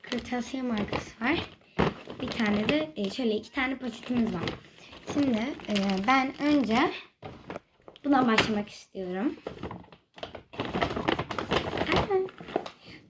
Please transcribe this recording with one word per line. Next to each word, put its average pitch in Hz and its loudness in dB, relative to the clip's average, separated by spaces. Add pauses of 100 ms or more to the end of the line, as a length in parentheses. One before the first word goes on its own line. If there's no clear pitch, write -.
kırtasiye 247 -4
markası 226 -2
var. 311 2 (840)
Bir 233 -4
tane 214 2
de, 311 2
e, 196 -2
şöyle 226 0
iki - -6
tane 262 -2
poşetimiz 233 -2
var. 165 -2 (680)
Şimdi, 269 4 (300)
e, 208 0 (320)
ben 269 2
önce 262 4 (1300)
buna 269 6
başlamak 214 2
istiyorum. 190 -4 (2500)
Aa, - 4 (920)